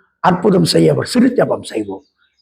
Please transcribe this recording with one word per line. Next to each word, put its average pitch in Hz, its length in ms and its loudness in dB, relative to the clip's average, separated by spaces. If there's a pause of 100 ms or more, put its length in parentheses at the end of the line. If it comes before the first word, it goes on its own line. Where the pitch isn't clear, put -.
(240)
அற்புதம் 180 500 2
செய்ய 165 220 4
ஒரு 131 120 -4
சிறு 247 220 2
ஜெபம் - 420 -2
செய்வோம். 98 320 -8 (380)